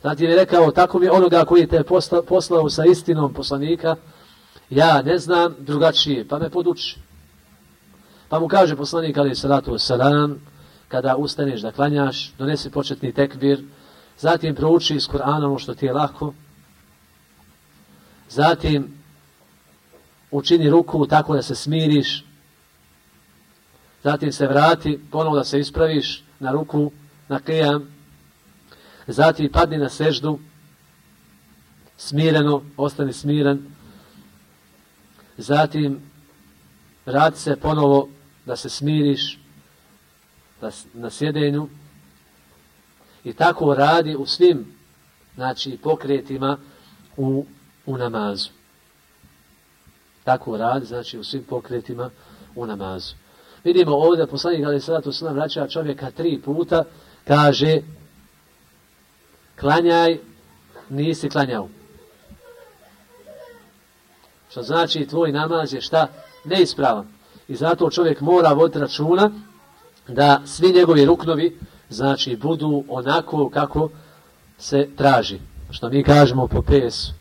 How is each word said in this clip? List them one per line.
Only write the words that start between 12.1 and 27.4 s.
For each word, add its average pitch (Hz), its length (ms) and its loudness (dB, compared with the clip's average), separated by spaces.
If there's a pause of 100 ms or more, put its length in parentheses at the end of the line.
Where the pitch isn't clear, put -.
donesi 143 340 -6
početni 139 400 -6
tekbir, 139 520 0 (540)
zatim 160 380 0
prouči 156 400 2
iz 135 120 -4
Kur'ana 147 380 -2
ono 139 140 -2
što 123 160 -10
ti - 100 -6
je 127 80 -2
lako, 143 400 -4 (2000)
zatim 151 640 0 (1400)
učini 147 380 2
ruku 165 380 2
tako 156 280 0
da 135 60 0
se 131 140 -8
smiriš, 151 680 -2 (1800)
zatim 147 280 -2
se 139 160 -2
vrati, 147 520 2 (120)
ponovo 156 240 -2
da 139 80 2
se 139 160 -2
ispraviš 156 640 -2 (160)
na 131 120 -6
ruku, 147 400 -2 (360)
na 139 120 -6
qiyam, 147 460 0 (1200)